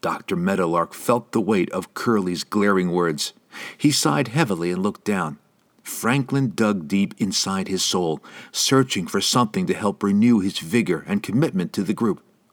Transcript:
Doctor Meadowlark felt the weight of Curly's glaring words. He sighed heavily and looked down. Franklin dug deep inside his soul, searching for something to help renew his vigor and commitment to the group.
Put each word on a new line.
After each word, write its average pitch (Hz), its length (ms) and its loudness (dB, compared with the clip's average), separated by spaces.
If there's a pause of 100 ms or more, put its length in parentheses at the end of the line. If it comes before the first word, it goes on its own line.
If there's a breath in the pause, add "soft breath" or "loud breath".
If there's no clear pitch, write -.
Doctor 85 340 -4
Meadowlark 87 600 0
felt - 380 -2
the 113 80 2
weight 95 300 2
of - 240 -6
Curly's 92 500 0
glaring 98 460 2
words. 85 420 0 (440 loud breath)
He 151 140 4
sighed 147 380 2
heavily 104 420 0
and 90 120 -2
looked 101 220 -4
down. 85 340 -2 (440)
Franklin 131 720 0
dug 104 320 0
deep 98 320 0
inside 95 480 -2
his 95 160 -2
soul, 82 400 -2 (300 loud breath)
searching 131 560 2
for - 120 -2
something 107 460 0
to 95 80 0
help 101 280 -2
renew 104 360 4
his 95 220 -2
vigor 85 480 0
and 101 140 -2
commitment 110 500 -2
to 104 100 -4
the 92 100 -2
group. 104 300 -2 (300)